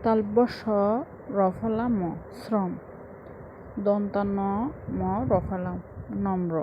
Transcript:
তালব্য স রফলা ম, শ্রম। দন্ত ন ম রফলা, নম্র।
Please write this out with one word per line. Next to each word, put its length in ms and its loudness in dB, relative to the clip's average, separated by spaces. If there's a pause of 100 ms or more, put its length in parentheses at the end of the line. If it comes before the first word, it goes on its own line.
তালব্য 340 4 (100)
স 140 -6 (680)
রফলা 560 2
ম, 140 2 (340)
শ্রম। 360 0 (1080)
দন্ত 380 2
ন 220 0 (500)
ম 120 -2 (280)
রফলা, 440 0 (380)
নম্র। 520 0